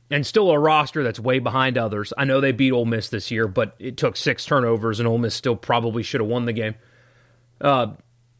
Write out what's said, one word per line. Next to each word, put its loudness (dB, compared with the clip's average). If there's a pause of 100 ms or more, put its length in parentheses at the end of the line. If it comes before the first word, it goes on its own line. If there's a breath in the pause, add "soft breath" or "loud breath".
and -2
still 2
a 4
roster 2
that's -2
way 0
behind 0
others. -2
I 0
know 2
they 2
beat 2
Ole 2
Miss -2
this -6
year, 0
but -2
it -10
took -2
six -2
turnovers, 0
and 2
Ole 2
Miss -2
still -2
probably -2
should -4
have -2
won -2
the -4
game. -4 (840 soft breath)
Uh, 2 (460)